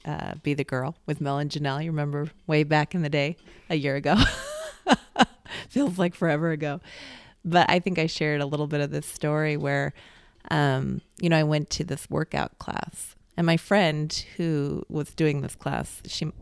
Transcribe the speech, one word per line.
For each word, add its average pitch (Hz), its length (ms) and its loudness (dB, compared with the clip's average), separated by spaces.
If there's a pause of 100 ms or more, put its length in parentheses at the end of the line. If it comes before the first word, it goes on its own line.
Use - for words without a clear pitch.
uh, 139 380 -6
Be 147 120 0
the 139 100 -2
Girl 131 320 -4 (100)
with 151 140 -2
Mel 139 180 0
and 147 100 -2
Janelle, 143 360 -2
you 165 80 -2
remember 147 360 -2 (200)
way 156 160 6
back 151 320 2
in 170 60 0
the 147 60 0
day, 143 280 0 (340)
a 170 60 0
year 139 180 0
ago. 143 220 2 (800)
<laughs> - 720 -4
Feels 233 320 0
like 175 160 0
forever 165 340 0
ago. 151 300 -4 (640)
But 175 260 4
I 180 80 4
think 175 220 -2
I 160 80 2
shared 151 320 0
a 143 60 0
little 147 200 -2
bit 147 140 0
of 143 100 -2
this 147 160 -4
story 151 500 0
where, 143 380 0 (560)
um, 139 500 2 (200)
you 175 80 2
know, 165 100 6
I 156 60 4
went 151 260 0
to - 140 -4
this 143 260 -8
workout - 480 -4
class. - 560 -10 (220)
And 170 100 2
my 165 100 4
friend 156 560 2 (240)
who 151 520 0
was 147 260 -6
doing 147 280 2
this - 120 -6
class, - 520 -6
she, - 360 -6